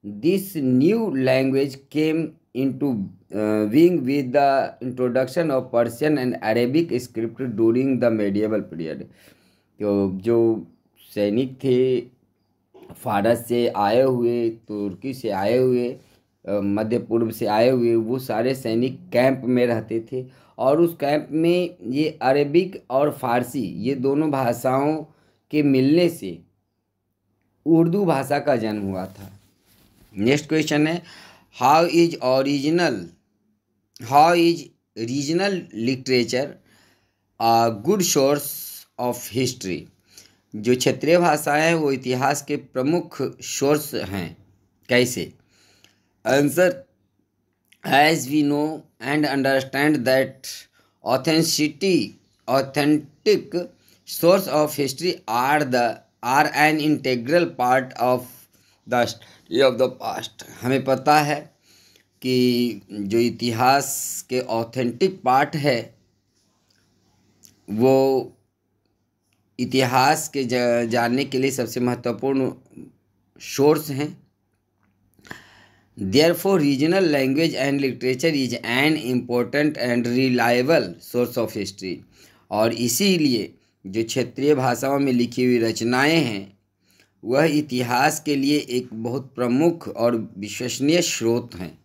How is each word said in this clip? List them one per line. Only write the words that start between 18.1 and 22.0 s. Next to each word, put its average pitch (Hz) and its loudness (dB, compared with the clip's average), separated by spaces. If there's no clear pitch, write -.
सारे 123 -2
सैनिक 117 -4
कैंप 131 2
में 123 2
रहते 113 -4
थे 127 -8
और 139 2
उस 170 2
कैंप 147 -2
में 170 0
ये 139 -2